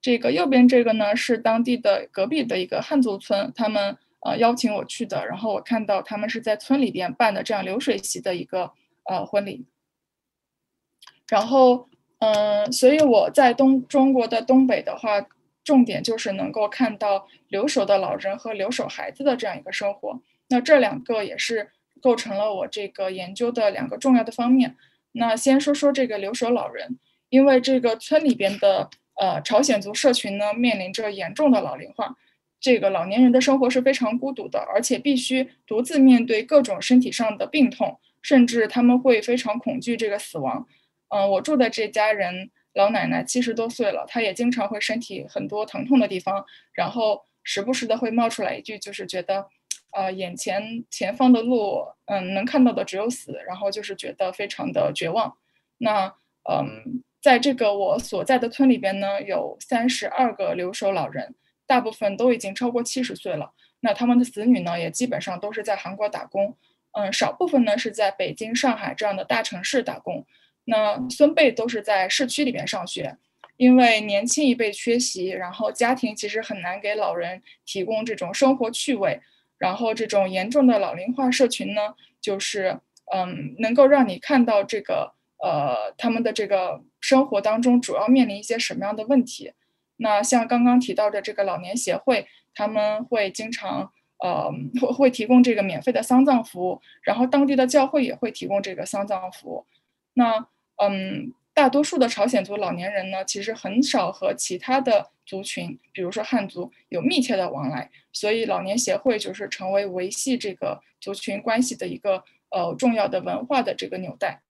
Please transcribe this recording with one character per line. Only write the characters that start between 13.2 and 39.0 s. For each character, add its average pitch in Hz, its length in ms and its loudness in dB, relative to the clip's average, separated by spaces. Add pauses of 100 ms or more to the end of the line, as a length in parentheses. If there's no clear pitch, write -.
在 254 240 6
东-， 262 340 4
中 262 240 4
国 247 160 2
的 226 140 -2
东 262 240 6
北 226 160 2
的 - 160 -8
话， 208 260 -2 (400)
重 262 220 6
点 170 160 -6
就 220 160 -4
是 214 140 -6
能 190 200 -6
够 214 160 -2
看 214 300 -2
到 202 300 -2 (200)
留 202 200 -2
守 226 180 0
的 196 140 4
老 180 160 -2
人 196 200 -6
和 226 160 -12
留 202 200 -4
守 - 160 -6
孩 - 240 -10
子 - 120 -12
的 262 140 2
这 240 80 -6
样 185 100 -4
一 185 60 -12
个 190 100 -14
生 202 220 -4
活。 - 260 -10 (300)
那 247 100 4
这 285 200 6
两 202 240 0
个 220 200 -4
也 - 140 -10
是 220 320 -6 (320)
构 240 140 4
成 226 200 -6
了 208 160 0
我 185 160 -4
这 202 200 -8
个 190 240 -6
研 185 240 -10
究 240 160 -2
的 220 180 2
两 - 180 -6
个 - 120 -8
重 262 160 6
要 226 80 4
的 226 80 -6
方 240 200 0
面。 262 240 4 (360)
那 233 240 0
先 269 260 4
说 294 100 0
说 285 200 2
这 269 160 0
个 214 100 -4
留 196 160 -6
守 233 160 -2
老 240 200 0
人， - 280 -12 (320)
因 269 160 6
为 262 160 6
这 262 180 2
个 233 160 0
村 302 280 2
里 269 100 4
边 202 240 -2
的， 196 320 2 (300)
呃， 175 240 2
朝 214 180 4
鲜 254 180 2
族 202 140 -10
社 262 180 4
群 202 280 -2
呢， 208 160 -2
面 233 240 0
临 185 120 -8
着 214 200 -6
严 185 200 -8
重 269 200 4
的 214 100 4
老 139 140 -6
龄 185 180 -16
化， 233 220 -8 (440)
这 247 200 4
个 196 100 2
老 175 160 -2
年 208 160 2
人 254 100 8
的 254 80 6
生 269 200 4
活 247 100 2
是 254 120 0
非 269 120 2
常 240 240 -2
孤 269 140 -4
独 233 160 -10
的， - 120 -4
而 - 220 -2
且 247 160 -2
必 269 180 0
须 262 320 -2 (200)
独 220 140 -2
自 294 180 0
面 247 260 8
对 226 180 0
各 285 200 6
种 196 180 -4
身 254 180 6
体 254 120 0
上 220 260 -2
的 190 80 -4
病 269 240 2
痛， - 300 -4 (240)
甚 254 240 6
至 233 200 0
他 247 140 -2
们 247 180 6
会 247 220 4